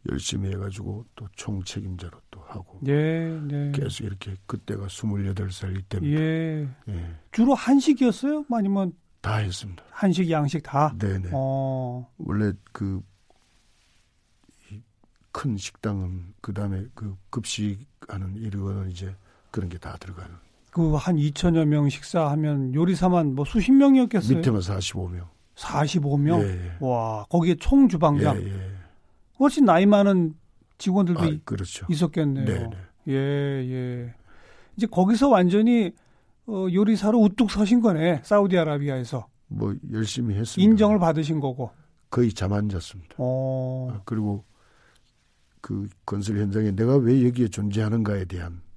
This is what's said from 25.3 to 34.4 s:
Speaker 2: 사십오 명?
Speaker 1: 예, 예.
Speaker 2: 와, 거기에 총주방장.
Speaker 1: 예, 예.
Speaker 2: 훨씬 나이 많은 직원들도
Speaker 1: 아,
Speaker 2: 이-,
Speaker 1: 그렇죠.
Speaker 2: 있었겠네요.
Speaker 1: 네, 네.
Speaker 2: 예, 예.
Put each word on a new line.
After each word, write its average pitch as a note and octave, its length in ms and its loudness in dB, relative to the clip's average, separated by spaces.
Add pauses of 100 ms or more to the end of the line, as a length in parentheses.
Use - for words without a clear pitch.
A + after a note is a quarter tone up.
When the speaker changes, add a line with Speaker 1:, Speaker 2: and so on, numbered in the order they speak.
Speaker 2:
사십오 C#3+ 600 0
명? D3 260 2
Speaker 1:
예, G2+ 40 0
예. F2+ 320 -6
Speaker 2:
와, A2+ 500 -2
거기에 E3+ 280 2
총주방장. D#3 880 4
Speaker 1:
예, F#2 40 -6
예. F#2+ 320 -8 (600)
Speaker 2:
훨씬 C#4+ 240 6
나이 F#3 220 8
많은 G3 480 6 (440)
직원들도 F3+ 420 2
Speaker 1:
아, E3+ 60 4
Speaker 2:
이-, D#3 180 -2
Speaker 1:
그렇죠. F#2+ 440 -8
Speaker 2:
있었겠네요. D#3 560 0
Speaker 1:
네, F2+ 240 -2
네. - 80 -12 (320)
Speaker 2:
예, C3+ 60 -2
예. B2+ 1000 -4 (600)